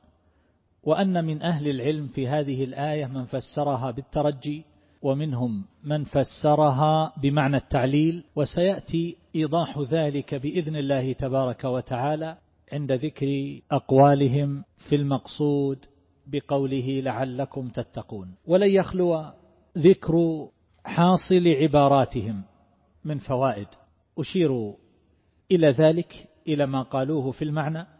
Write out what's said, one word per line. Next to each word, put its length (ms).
وأن 420
من 160
أهل 260
العلم 400
في 200
هذه 360
الآية 420
من 200
فسرها 640
بالترجي، 760
ومنهم 640
من 200
فسرها 1120
بمعنى 400
التعليل، 640
وسيأتي 840
إيضاح 440
ذلك 560
بإذن 400
الله 380
تبارك 500
وتعالى 760
عند 200
ذكر 720
أقوالهم 920
في 60
المقصود 880
بقوله: 760
"لعلكم 680
تتقون". 640
ولن 220
يخلو 560
ذكر 720
حاصل 640
عباراتهم 960
من 140
فوائد، 500
أشير 560
إلى 160
ذلك، 600
إلى 180
ما 160
قالوه 500
في 100
المعنى، 440